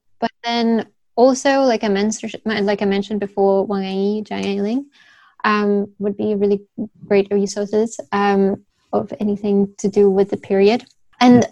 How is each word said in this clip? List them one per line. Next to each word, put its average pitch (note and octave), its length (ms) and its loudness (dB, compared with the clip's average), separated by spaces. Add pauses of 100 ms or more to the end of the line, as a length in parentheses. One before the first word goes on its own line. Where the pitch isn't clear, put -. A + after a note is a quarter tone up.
(200)
but A3+ 100 -4 (140)
then A#3 420 0 (300)
also, C4+ 460 2
like A#3 200 0
I A3 60 -2
mentioned, G#3 560 -4
like G#3 380 -2
I - 20 -2
mentioned G3+ 360 -2
before, G3 460 0
Wang G3 180 -4
Aiyi, G3 440 -4
Zhang G3 160 -6
Ailing, G3+ 400 -4 (600)
um, G3+ 540 0
would G3+ 200 -4
be G#3+ 160 -2
really G3+ 260 0 (460)
great G3 260 0
resources, G3+ 680 -2 (140)
um, G3+ 500 2 (300)
of G#3+ 260 -2
anything G3+ 600 0
to G#3 100 -2
do G3+ 220 4
with G3 180 2
the - 80 -6
period. G3+ 480 0 (380)
And B3 300 8